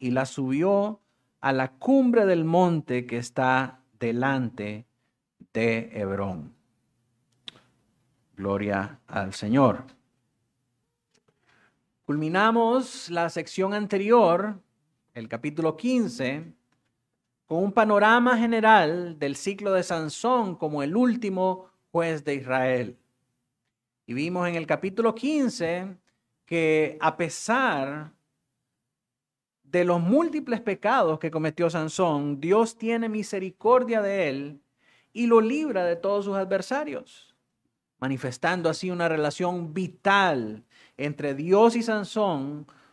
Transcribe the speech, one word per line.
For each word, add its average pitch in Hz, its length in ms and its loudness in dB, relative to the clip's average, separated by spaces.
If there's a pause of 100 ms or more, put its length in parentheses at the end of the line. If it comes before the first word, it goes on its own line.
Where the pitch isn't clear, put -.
y 127 100 -4
las 131 200 0
subió 190 720 -2 (400)
a 139 120 0
la 131 180 -2
cumbre 247 560 4
del 175 180 2
monte 160 640 2
que 120 120 -6
está 127 640 -2 (160)
delante 117 840 -2 (720)
de 113 400 0
Hebrón. 98 580 -6 (1800)
Gloria 98 720 -4
al 95 260 -6
Señor. 113 520 2 (2250)
Culminamos 202 1080 0
la 170 200 -2
sección 190 440 -4
anterior, 208 840 2 (540)
el 113 140 -14
capítulo 147 480 -2
quince, 165 760 -2 (920)
con 160 160 -2
un 196 100 -2
panorama 220 680 4
general 190 800 4
del 139 160 -2
ciclo 202 360 -4
de 180 120 2
Sansón 180 720 -2
como 151 260 -4
el 151 140 -2
último 196 720 0 (220)
juez 165 320 -2
de 143 100 -2
Israel. 127 640 -2 (1080)
Y 117 100 -10
vimos 175 340 -2
en 170 80 -2
el 165 100 -6
capítulo 190 480 0
quince 196 840 -4 (480)
que 156 560 0
a 160 160 2
pesar 156 960 -4 (1500)
de 175 220 0
los 175 160 2
múltiples 254 600 0
pecados 202 600 0
que 160 100 -4
cometió 160 400 -2
Sansón, 156 720 -2
Dios 208 360 2
tiene 226 320 -4
misericordia 214 960 0
de 196 260 0
él 143 320 -8 (520)
y 233 160 -2
lo 226 120 8
libra 240 440 0
de 170 100 0
todos 196 300 -2
sus 196 120 -4
adversarios, 196 1000 -6 (640)
manifestando 139 680 -2
así 180 220 -4
una 170 180 0
relación 165 640 -2
vital 165 920 0 (320)
entre 147 380 -4
Dios 196 420 4
y 226 80 -2
Sansón, 175 840 -2 (260)